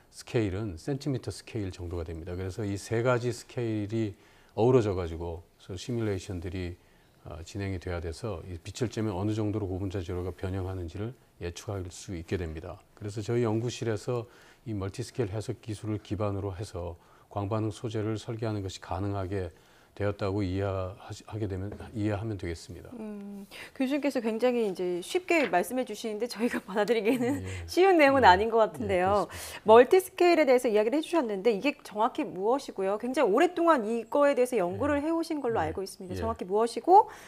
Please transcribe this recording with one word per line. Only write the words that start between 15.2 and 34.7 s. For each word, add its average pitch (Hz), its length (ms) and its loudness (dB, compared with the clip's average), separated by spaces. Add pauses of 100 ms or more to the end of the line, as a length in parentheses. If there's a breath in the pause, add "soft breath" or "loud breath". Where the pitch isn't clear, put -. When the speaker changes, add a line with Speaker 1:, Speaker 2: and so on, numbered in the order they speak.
Speaker 1:
해석 107 320 -8
기술을 107 360 -6
기반으로 101 580 -4
해서 87 400 -10 (340 soft breath)
광반응 107 400 -2
소재를 110 480 -4
설계하는 110 440 -6
것이 95 180 -8
가능하게 95 720 -4 (440 soft breath)
되었다고 101 480 -2
이해하시-, 95 840 -4
하게 107 220 -6
되면, 95 220 -6 (220)
이해하면 104 460 -4
되겠습니다. 85 560 -10
Speaker 2:
음, 202 520 -12 (280 loud breath)
교수님께서 277 460 0
굉장히 226 480 2
이제 180 340 -2
쉽게 339 460 2
말씀해 208 360 0
주시는데 220 440 -6
저희가 233 320 -2
<laughs> - 40 -16
받아들이기에는 226 760 2
Speaker 1:
예. - 40 -8 (200 loud breath)
Speaker 2:
쉬운 370 320 6
내용은 277 240 8
Speaker 1:
예. 190 40 10
Speaker 2:
아닌 190 220 8
것 226 80 2
같은데요. 196 480 2
Speaker 1:
예, 190 220 4
그렇습니다. - 380 -14
Speaker 2:
멀티스케일에 311 840 8
대해서 254 220 6
이야기를 214 280 4
해주셨는데 240 560 2
이게 208 300 0
정확히 233 420 -2
무엇이고요? 196 760 -2
굉장히 254 320 0
오랫동안 330 540 4
이거에 233 500 2
대해서 247 220 2
연구를 220 460 0